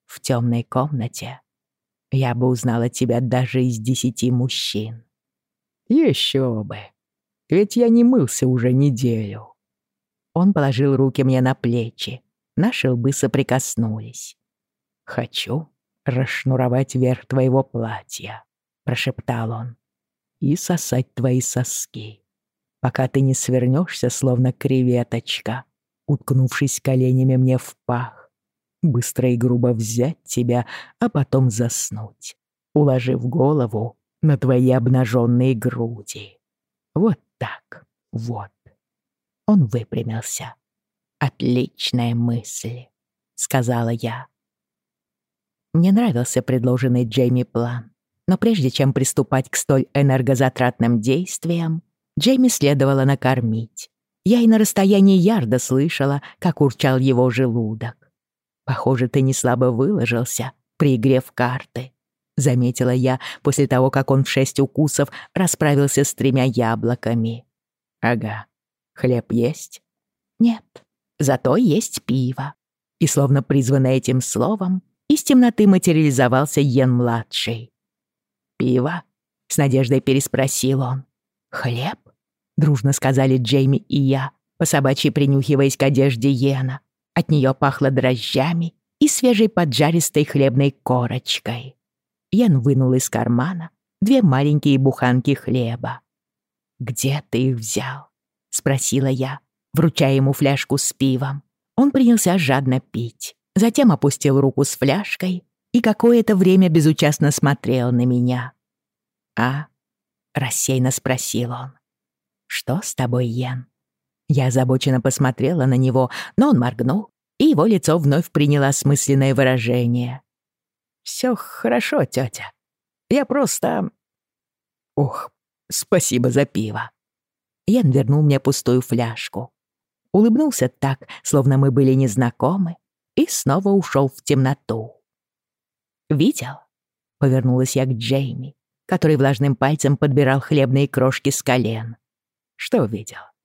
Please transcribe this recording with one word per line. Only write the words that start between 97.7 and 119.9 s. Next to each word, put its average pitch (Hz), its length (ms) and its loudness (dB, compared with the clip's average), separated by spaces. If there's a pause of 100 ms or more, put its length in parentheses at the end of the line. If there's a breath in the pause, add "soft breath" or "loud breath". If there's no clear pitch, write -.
спросила 135 480 -2
я, 131 320 -4 (340)
вручая 147 420 2
ему 135 180 2
фляжку 143 440 0
с - 160 -4
пивом. 135 500 -2 (320)
Он 277 160 4
принялся 233 460 4
жадно 131 440 0
пить, - 540 -12 (200)
затем 226 360 4
опустил 139 480 2
руку 135 260 2
с - 100 -6
фляжкой 180 720 -2 (260)
и 240 100 2
какое-то 226 540 4
время 185 340 6
безучастно 151 640 2
смотрел 127 600 0
на 123 140 2
меня. 123 480 0 (840)
«А?» 135 300 -4 (640)
рассеянно 127 580 -2
спросил 123 600 -4
он. 127 200 -12 (760)
«Что - 360 -6
с - 120 -10
тобой, 123 320 -2
Йен?» 127 400 -8 (600)
Я 135 200 2
озабоченно 127 540 2
посмотрела 131 640 0
на 131 100 2
него, 127 360 2 (260 loud breath)
но 269 120 4
он 202 100 4
моргнул, 123 500 -2 (300)
и 269 60 4
его 202 200 4
лицо 214 320 2
вновь 143 320 2
приняло 147 380 2
осмысленное 139 640 2
выражение. 123 880 0 (800)